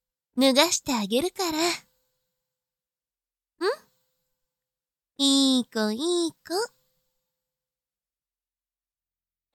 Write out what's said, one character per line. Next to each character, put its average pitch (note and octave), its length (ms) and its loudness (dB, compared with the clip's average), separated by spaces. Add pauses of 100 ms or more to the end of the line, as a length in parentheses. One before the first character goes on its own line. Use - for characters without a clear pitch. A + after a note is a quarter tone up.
(380)
脱 C4 160 4
が D#4 180 4
し - 80 -2
て C#4+ 140 -6
あ G#3+ 120 -2
げ A3+ 160 0
る F4+ 100 -2
か F4+ 200 -4
ら。 D#4 80 -4
ん？ D#4+ 40 0 (3500)
い C4+ 420 4
い - 40 -4
子、 G#3+ 260 -4
い E4 360 -2
い D4+ 40 -6
子。 - 60 -20 (3250)